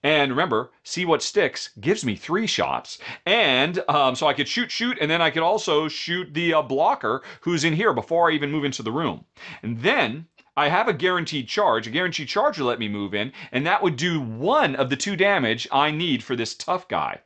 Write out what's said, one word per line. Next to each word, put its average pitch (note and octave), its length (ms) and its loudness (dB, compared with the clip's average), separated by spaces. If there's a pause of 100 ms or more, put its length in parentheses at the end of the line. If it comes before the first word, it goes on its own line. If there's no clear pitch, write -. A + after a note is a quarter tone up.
And C#3+ 300 2
remember, B2 400 0 (120)
see F3+ 220 -6
what D#3+ 160 2
sticks - 480 -2 (100)
gives E3 240 0
me A2 120 0
three F#3+ 320 -2
shots. - 500 -2 (300)
And, F3 600 4
um, C#3 280 4
so D#3 100 -2
I C#3+ 80 4
could C3+ 140 -2
shoot, A#3 240 -4
shoot, A#3+ 280 -2
and D3+ 100 0
then E3 120 2
I D#3+ 80 4
could D#3+ 140 0
also D#3+ 440 2
shoot E3+ 460 -6
the, E3 220 2
uh, D3+ 80 4
blocker C3+ 580 0 (200)
who's E3+ 220 0
in D#3+ 100 2
here F3 200 2
before E3 360 2
I D#3+ 40 4
even C#3+ 180 -2
move D3 140 -2
into C#3 160 -4
the A2 100 -4
room. C3+ 340 -4 (360)
And A2+ 180 -6
then D#3+ 460 0 (320)
I C#3+ 100 4
have F#3+ 220 2
a G#3+ 40 0
guaranteed D#3 540 -2
charge. A#2 400 2
A - 20 -8
guaranteed D#3+ 380 -4
charge G#3+ 320 0
will C3+ 80 0
let A#2 120 0
me A2 100 -4
move G2+ 240 -4
in, G#2+ 180 -2 (220)
and C3+ 120 -2
that F3+ 160 2
would F3 140 2
do E3 240 0
one C#3 560 0
of C3 140 0
the C3+ 80 -2
two G3+ 180 -4
damage D#3+ 560 2
I D3 180 4
need D3+ 320 -2
for C3 140 -4
this A2+ 180 -4
tough - 360 -4
guy. C#2 360 -4